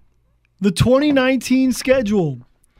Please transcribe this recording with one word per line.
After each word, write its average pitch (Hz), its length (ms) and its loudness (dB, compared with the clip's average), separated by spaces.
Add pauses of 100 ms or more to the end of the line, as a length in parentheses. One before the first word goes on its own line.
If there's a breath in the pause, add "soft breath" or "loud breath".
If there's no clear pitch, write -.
(600)
The 202 120 0
twenty 277 400 2
nineteen 262 600 0
schedule 202 680 -2 (400)